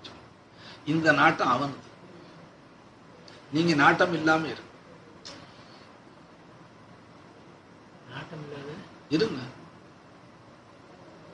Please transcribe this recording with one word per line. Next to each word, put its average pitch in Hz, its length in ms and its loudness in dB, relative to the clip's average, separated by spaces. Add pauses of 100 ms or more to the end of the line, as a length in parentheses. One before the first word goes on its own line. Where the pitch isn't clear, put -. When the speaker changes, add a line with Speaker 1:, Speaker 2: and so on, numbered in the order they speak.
(840)
Speaker 1:
இந்த 160 280 2
நாட்டம் 147 360 4
அவனுது. 131 360 -2 (1700)
நீங்க 165 220 2
நாட்டம் 170 380 4
இல்லாம 160 340 2
இருங்க. 120 140 -10 (3500)
Speaker 2:
நாட்டம் 151 320 -14
இல்லாத? 143 300 -14 (360)
Speaker 1:
இருங்க. 160 320 -2 (1900)